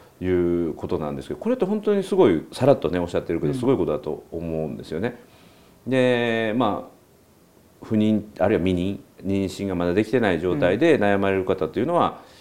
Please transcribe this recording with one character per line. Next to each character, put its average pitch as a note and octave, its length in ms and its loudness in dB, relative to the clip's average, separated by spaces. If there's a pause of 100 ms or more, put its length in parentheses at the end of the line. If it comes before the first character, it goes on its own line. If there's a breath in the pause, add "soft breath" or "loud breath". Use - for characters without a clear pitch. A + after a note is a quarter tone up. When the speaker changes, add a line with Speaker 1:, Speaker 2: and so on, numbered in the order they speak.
(200 loud breath)
Speaker 1:
い F#2 80 -6
う F2 460 0
こ - 140 -10
と F2+ 100 -2
な D2+ 140 -4
ん C#2+ 40 -8
で C2+ 60 -8
す - 60 -16
け D2 60 -8
ど、 - 60 -12
こ - 80 -4
れ B3+ 60 0
っ B3+ 40 -4
て F#3+ 60 0
本 G#3 160 -2
当 G#3 140 0
に G3 80 0
す F#3+ 140 -4
ご E3+ 120 8
い、 D#2+ 240 2
さ B2+ 140 0
ら C#3 60 8
っ - 40 6
と D#2 140 -4
ね、 F2 80 -2
お F2 60 0
っ F2 40 -4
し - 60 -6
ゃ F2 40 0
っ E2 40 0
て - 100 -4
る E2 80 0
け E2 60 -2
ど、 D2 60 0
Speaker 2:
う - 40 -4
ん。 - 20 -8
Speaker 1:
す - 60 -4
ご C3+ 80 4
い B2 40 4
こ F2 100 0
と D2+ 60 -2
だ D2 80 -2
と C#2+ 320 -8
思 E2+ 80 -8 (240)
う D2+ 40 -6
ん B1 80 -10
で - 60 -14
す - 100 -14
よ D#2 60 -6
ね。 A2 220 -6 (680 loud breath)
で、 A#2+ 680 0
ま G#2 320 0
あ、 - 960 -20
不 A2+ 100 -4
妊、 G#2+ 300 2 (160)
あ F#2 80 4
る G#2+ 80 4
い - 20 0
は D#2+ 60 0
未 F2+ 180 2
妊、 G2 160 -4 (260)
妊 G2 200 0
娠 G2 240 -6
が F2+ 80 -4
ま F2 100 0
だ F2 80 0
で G#2+ 100 2
き - 60 -6
て C3 80 2
な G#2+ 140 2
い D#2+ 80 0
状 F2 160 0
態 F#2 220 2
で D3+ 200 4
悩 G2+ 200 4
ま G2 120 2
れ F#2+ 60 0
る F#2 80 0
方 F#2 220 0
っ - 20 -10
て - 100 -6
い A2+ 60 0
う - 20 0
の F3 80 -2
は A#2+ 260 0 (200 loud breath)